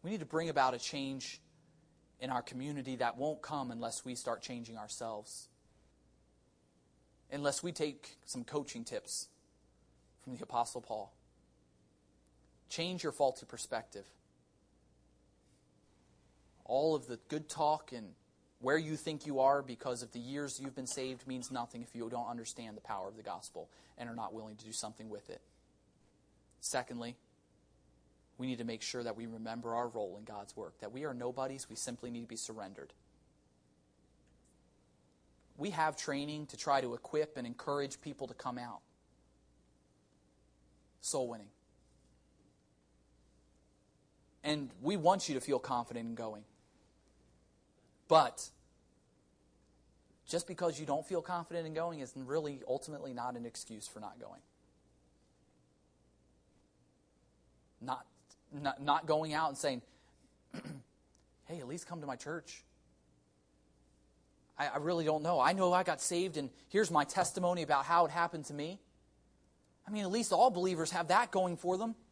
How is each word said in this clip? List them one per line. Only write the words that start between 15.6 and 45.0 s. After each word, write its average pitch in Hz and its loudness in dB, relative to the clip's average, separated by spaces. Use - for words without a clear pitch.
All 151 4
of 123 -2
the 120 -6
good 156 -4
talk 151 0
and 110 -10
where 135 4
you 156 0
think 151 -6
you 139 -2
are 139 8
because 123 -4
of 113 -14
the 120 -10
years 135 -6
you've 135 -8
been 131 -6
saved 131 -4
means 127 -6
nothing 120 -4
if 120 -14
you 117 -4
don't 120 -4
understand 113 -8
the 107 -14
power 98 -6
of 104 -8
the 110 -16
gospel - -8
and 120 -8
are 113 -8
not 107 -6
willing 110 -10
to 110 -18
do 110 -12
something 110 -8
with 104 -10
it. - -10
Secondly, 120 -4
we 127 -6
need 127 -4
to 117 -4
make 113 -4
sure 123 -4
that 113 -4
we 117 -8
remember 113 -6
our 120 2
role 101 -4
in 107 -14
God's 104 -10
work, 95 -10
that 104 -8
we 135 -6
are 143 -4
nobodies, 131 -4
we 110 -12
simply 120 -6
need 117 -6
to 117 -10
be 113 -10
surrendered. 101 -10
We 180 -2
have 156 4
training 147 -4
to - -14
try 139 4
to 120 -2
equip - -2
and 123 -4
encourage 139 -2
people 139 -8
to 135 -12
come 123 -6
out. 120 -8
Soul 131 -2
winning. 107 -10
And 147 0
we 165 2
want 180 4